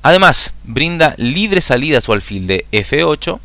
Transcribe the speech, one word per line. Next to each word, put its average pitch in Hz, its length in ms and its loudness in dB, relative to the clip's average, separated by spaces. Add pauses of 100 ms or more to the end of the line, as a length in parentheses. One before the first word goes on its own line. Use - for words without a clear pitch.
Además, 180 500 4 (120)
brinda 156 520 0
libre 185 460 0
salida 135 340 0
a 117 60 2
su 113 100 -2
alfil 98 340 -4
de 95 260 -2
F 139 320 0
ocho 165 400 -4